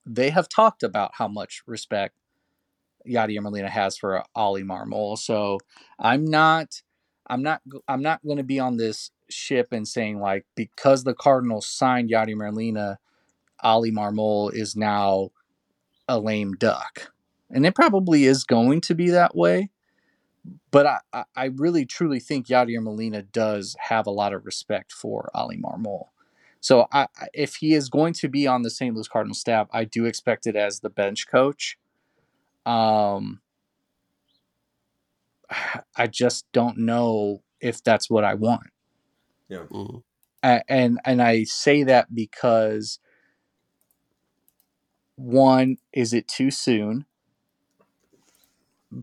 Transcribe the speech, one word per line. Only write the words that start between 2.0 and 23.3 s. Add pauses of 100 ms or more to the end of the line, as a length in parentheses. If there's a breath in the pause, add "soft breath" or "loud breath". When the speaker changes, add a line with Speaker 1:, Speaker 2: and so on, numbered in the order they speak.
Speaker 1:
Yadier
Molina
has
for (120)
Oli
Marmol.
So (400 soft breath)
I'm
not, (460)
I'm
not, (260)
I'm
not
gonna
be
on
this (180)
ship
and
saying,
like, (100)
because
the
Cardinals
signed
Yadier
Molina, (640)
Oli
Marmol
is
now (760)
a
lame
duck. (400)
And
it
probably
is
going
to
be
that
way. (1000)
But
I, (140)
I, (120)
I
really,
truly
think
Yadier
Molina
does